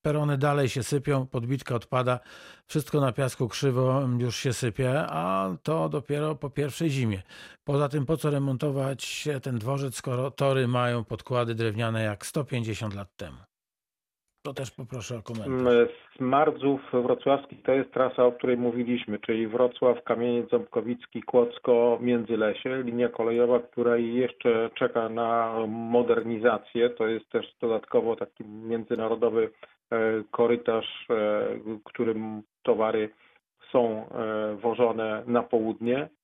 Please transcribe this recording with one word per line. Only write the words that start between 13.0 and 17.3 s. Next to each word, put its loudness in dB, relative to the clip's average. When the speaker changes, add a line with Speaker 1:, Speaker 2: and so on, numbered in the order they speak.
Speaker 1:
temu? -12
To -8
też -8
poproszę -10
o -10
komentarz. 0
Speaker 2:
Mm, 8
Smardzów 2
Wrocławski 2